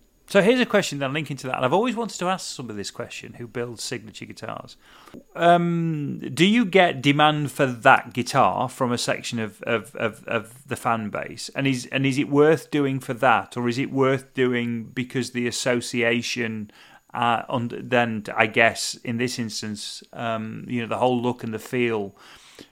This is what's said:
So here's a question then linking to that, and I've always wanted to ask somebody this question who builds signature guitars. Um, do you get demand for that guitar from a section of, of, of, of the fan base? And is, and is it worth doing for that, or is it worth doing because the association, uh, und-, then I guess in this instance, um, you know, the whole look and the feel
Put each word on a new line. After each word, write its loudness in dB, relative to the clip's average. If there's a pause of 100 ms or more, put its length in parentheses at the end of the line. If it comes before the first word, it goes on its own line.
(280)
So 6
here's 4
a 2
question 0
then -2
linking -6
to -10
that, -2
and 0
I've 2
always 2
wanted -6
to -4
ask -4
somebody -10
this -8
question -14
who -12
builds -8
signature -10
guitars. -12 (600)
Um, 2 (140)
do 4
you 4
get 4
demand 4
for 2
that 6
guitar 2
from -2
a 0
section -4
of, -8
of, -2
of, -4
of -6
the -4
fan -2
base? -8
And 0
is, 0
and 0
is 0
it -2
worth 4
doing 0
for -8
that, 2
or 0
is 0
it -2
worth 2
doing 0
because -6
the -2
association, -2 (420)
uh, 0
und-, -4
then 0 (100)
I 4
guess 2
in -4
this -2
instance, -8
um, -6
you -2
know, -6
the -4
whole 2
look -2
and -6
the -6
feel -2 (560)